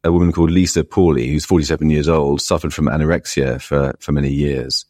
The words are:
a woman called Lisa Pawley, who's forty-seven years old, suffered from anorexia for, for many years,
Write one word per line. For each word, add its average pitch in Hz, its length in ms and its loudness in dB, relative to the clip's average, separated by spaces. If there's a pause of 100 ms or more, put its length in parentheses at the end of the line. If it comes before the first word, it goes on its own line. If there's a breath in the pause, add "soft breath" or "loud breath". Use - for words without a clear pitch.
a 85 80 2
woman 87 200 4
called 82 200 2
Lisa 87 320 2
Pawley, 73 440 2
who's 73 180 -2
forty-seven 78 440 0
years 76 180 0
old, 73 340 0
suffered 80 320 -2
from 78 120 -2
anorexia 71 720 -2
for, 69 400 -2
for - 120 -8
many 71 200 0
years, 69 580 -4